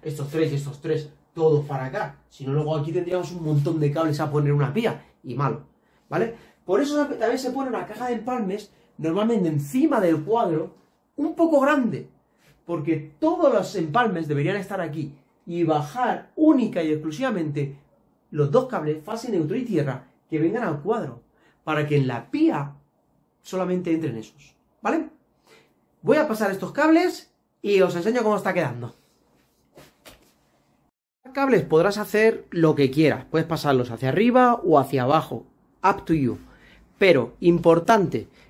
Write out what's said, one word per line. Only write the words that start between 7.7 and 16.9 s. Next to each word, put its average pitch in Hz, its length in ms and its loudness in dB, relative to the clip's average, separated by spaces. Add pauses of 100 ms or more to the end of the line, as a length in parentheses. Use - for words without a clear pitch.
caja 226 220 -8
de 240 60 -2
empalmes 214 600 -6 (240)
normalmente 185 520 0
encima 247 520 0
del 160 220 2
cuadro, 196 520 -2 (400)
un 320 200 -4
poco 320 260 4
grande, 254 480 0 (560)
porque 156 540 -4
todos 320 340 2
los 190 220 -2
empalmes 170 520 0
deberían 151 300 0
estar 190 240 -8
aquí 147 340 -8 (320)
y 175 160 -2
bajar 190 720 -2
única 262 460 4
y 156 100 -2